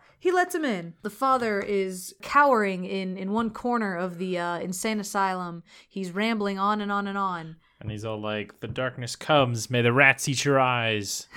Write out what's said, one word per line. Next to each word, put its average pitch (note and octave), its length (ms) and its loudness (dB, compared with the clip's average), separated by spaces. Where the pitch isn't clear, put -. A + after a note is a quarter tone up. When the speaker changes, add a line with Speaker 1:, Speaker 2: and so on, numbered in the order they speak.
Speaker 1:
he F4+ 120 2
lets F4+ 220 2
him D#4+ 100 -2
in. F3 380 -4
The G#3 80 -6
father A#3+ 500 2
is F#3+ 600 -4
cowering G#3+ 640 4
in, F#3+ 320 -4
in G3 160 -6
one A3+ 180 0
corner A3+ 460 -2
of F3 220 -6
the, F3+ 200 -2
uh, F3 220 -2
insane G#3+ 400 -4
asylum. F#3 600 -4
He's F#3+ 240 -8
rambling G3+ 480 0
on G#3 200 2
and G3+ 120 -4
on G3+ 160 -2
and G3 100 -6
on. E3 380 -6
Speaker 2:
And G#2+ 120 -10
he's G#2+ 120 -8
all A2 160 -6
like, G#2+ 400 -6
"The - 80 -10
darkness B2+ 460 -6
comes, B2 560 2
may A#2+ 120 2
the A#2+ 100 6
rats C3+ 360 6
eat B2+ 160 0
your C#3 160 4
eyes." A2+ 760 0